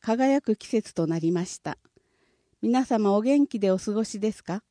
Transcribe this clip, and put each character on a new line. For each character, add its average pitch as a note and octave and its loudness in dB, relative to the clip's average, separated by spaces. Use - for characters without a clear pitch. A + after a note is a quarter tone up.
輝 C4 2
く A3 0
季 - -16
節 - -2
と E3 0
な E3 0
り E3 0
ま F3+ 0
し - -14
た。 - -10
皆 B3 2
様 G#3+ 2
お G#3 4
元 C#4 2
気 - -6
で G3 2
お F#3 2
過 G#3+ -6
ご A3 0
し G#3 -10
で G#3+ -2
す - -14
か？ F#3 -8